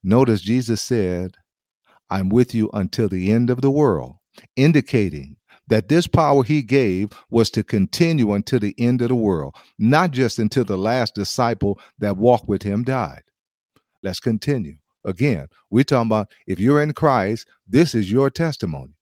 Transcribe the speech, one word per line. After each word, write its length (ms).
Notice 360
Jesus 400
said, 560
"I'm 180
with 260
you 180
until 360
the 240
end 180
of 100
the 120
world," 460
indicating 800
that 220
this 180
power 380
he 180
gave 480
was 220
to 120
continue 680
until 260
the 200
end 240
of 60
the 60
world, 400
not 340
just 260
until 260
the 140
last 360
disciple 640
that 180
walked 320
with 140
him 220
died. 380
Let's 180
continue. 580
Again, 440
we're 160
talking 240
about 240
if 120
you're 240
in 120
Christ, 520
this 280
is 160
your 200
testimony. 720